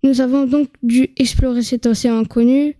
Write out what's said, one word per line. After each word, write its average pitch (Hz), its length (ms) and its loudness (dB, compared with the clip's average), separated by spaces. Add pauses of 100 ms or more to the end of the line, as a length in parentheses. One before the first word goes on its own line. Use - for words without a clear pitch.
Nous 269 180 2
avons 269 240 0
donc 269 240 0 (120)
dû 247 360 0
explorer 247 440 0
cet 240 260 -2
océan 233 320 0
inconnu 254 600 0